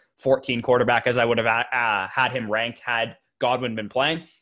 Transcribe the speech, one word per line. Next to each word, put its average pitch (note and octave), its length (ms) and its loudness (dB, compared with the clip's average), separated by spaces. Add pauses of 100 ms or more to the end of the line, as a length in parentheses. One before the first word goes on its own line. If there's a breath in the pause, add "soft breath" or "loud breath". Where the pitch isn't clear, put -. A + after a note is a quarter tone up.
(180 soft breath)
fourteen C3 440 0
quarterback B2 460 2
as B2 100 2
I A#2 80 4
would A#2 140 2
have, A2+ 80 0
uh, A2+ 640 0
had B2+ 220 0
him A#2 180 -6
ranked A#2 300 -4
had A#2 380 -4 (220)
Godwin B2 360 -2
been G#2+ 140 -8
playing. D#3 340 -2 (180)